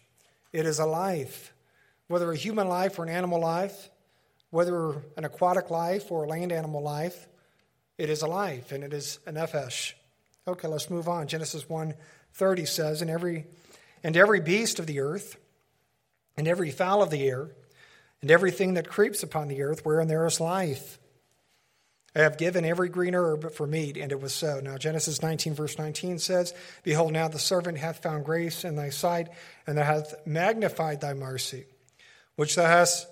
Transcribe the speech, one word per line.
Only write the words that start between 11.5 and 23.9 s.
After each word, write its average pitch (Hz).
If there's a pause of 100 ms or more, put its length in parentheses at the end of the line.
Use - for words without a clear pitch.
one 160 (380)
thirty 185
says, 156
"And 165
every, 170 (560)
and 160
every 202
beast 196
of 165
the 143
earth, 151 (1000)
and 151
every 175
fowl 190
of 170
the 139
air, 135 (680)
and 143
everything 185
that 170
creeps -
upon 156
the 139
earth, 147
wherein 160
there 160
is 165
life, 165 (1160)
I 156
have 151
given 170
every 175
green 180
herb 160
for 151
meat," 151